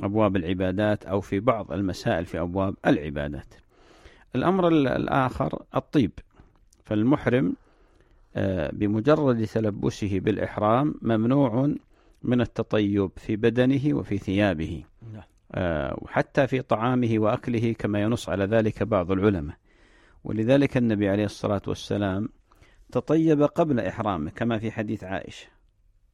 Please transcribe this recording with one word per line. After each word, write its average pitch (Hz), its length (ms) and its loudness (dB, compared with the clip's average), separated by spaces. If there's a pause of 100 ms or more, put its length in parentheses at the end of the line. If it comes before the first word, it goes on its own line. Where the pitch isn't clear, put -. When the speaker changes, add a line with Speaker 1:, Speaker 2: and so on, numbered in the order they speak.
Speaker 1:
أبواب 104 340 2
العبادات 92 680 0
أو 101 160 -2
في 98 180 -2
بعض 110 320 -2
المسائل 90 540 -2
في 87 140 -8
أبواب 92 360 -2 (100)
العبادات. 73 680 -2 (840)
الأمر 175 320 2
ال-، 156 200 4
الآخر - 760 -2 (120)
الطيب، 131 360 0 (720)
فالمحرم، 127 720 0 (800)
آه، 95 380 -2
بمجرد 117 720 2
تلبسه 107 720 -2
بالإحرام 104 840 0
ممنوع 120 720 2 (500)
من 123 180 2
التطيب 104 720 0
في - 200 -6
بدنه 127 640 2
وفي 101 200 -4
ثيابه. 87 680 0 (300)
Speaker 2:
نعم. 110 100 -16 (280)
Speaker 1:
آه، 78 500 -2
وحتى - 460 0
في 131 140 -2
طعامه 120 560 0
وأكله 117 600 0
كما 104 220 -2
ينص 113 280 -2
على 95 160 0
ذلك 107 380 2
بعض 95 280 0
العلماء. 92 440 2 (680)
ولذلك 127 540 2
النبي 110 320 2
عليه 104 160 2
الصلاة 104 420 -2
والسلام 101 600 -4 (600)
تطيب 151 520 2
قبل 147 360 2
إحرامه 92 520 -4
كما 117 280 -2
في 110 120 -6
حديث 107 320 -6
عائشة، - 440 -10 (680)